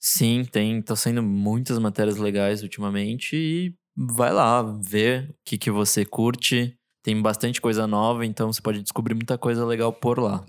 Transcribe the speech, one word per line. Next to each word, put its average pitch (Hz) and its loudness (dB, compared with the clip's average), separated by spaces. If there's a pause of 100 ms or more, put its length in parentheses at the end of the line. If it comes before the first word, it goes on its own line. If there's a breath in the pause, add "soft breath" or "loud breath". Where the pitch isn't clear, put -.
Sim, 123 2
tem, 110 0
tá 110 -4
saindo 117 0
muitas 110 0
matérias 107 2
legais 101 0
ultimamente 101 -4
e 165 -2 (200)
vai 123 0
lá 123 4
ver 107 -2
o - -16 (100)
que, - -4
que - -2
você 104 2
curte. 120 0 (300)
Tem 110 0
bastante 110 0
coisa 110 2
nova, 113 2
então 110 -2
você - -4
pode 104 -2
descobrir 113 -4
muita 117 -2
coisa 120 0
legal 117 0
por 120 0
lá. 101 0